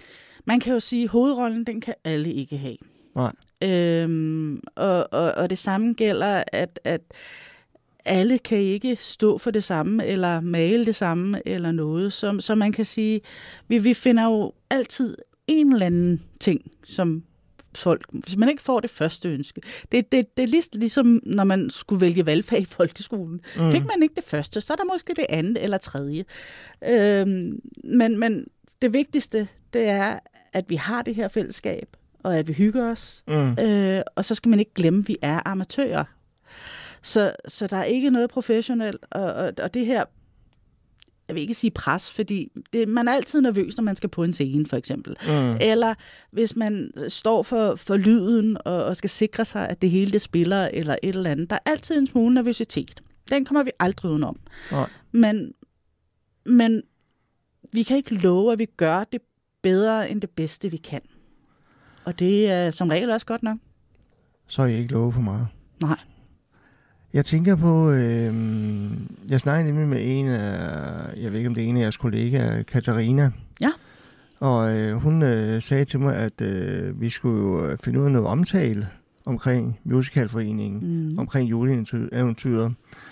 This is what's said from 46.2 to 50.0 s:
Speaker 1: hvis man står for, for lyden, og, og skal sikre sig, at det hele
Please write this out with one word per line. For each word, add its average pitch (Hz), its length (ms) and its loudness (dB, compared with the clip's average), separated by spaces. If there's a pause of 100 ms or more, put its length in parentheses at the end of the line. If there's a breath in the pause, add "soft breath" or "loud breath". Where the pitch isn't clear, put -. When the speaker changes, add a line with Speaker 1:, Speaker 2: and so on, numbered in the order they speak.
Speaker 1:
hvis 220 240 -2
man 214 360 -4 (160)
står 220 360 0
for, 220 320 0
for - 220 -2
lyden, 214 680 4
og, 175 200 -2
og 165 120 -2
skal 202 120 -4
sikre 214 360 0
sig, - 240 -6
at 180 120 -6
det 190 80 4
hele 196 220 2